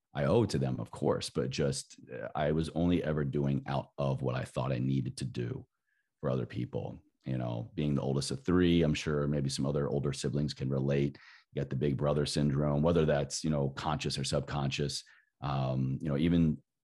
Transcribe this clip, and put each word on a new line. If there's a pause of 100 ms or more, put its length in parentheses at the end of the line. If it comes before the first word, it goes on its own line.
(140)
I
owe
to
them,
of
course,
but
just, (180)
uh,
I
was
only
ever
doing
out
of
what
I
thought
I
needed
to
do (540)
for
other
people. (240)
You
know,
being
the
oldest
of
three,
I'm
sure
maybe
some
other
older
siblings
can
relate. (340)
You
got
the
big
brother
syndrome,
whether
that's,
you
know,
conscious
or
subconscious. (380)
Um,
you
know,
even (360)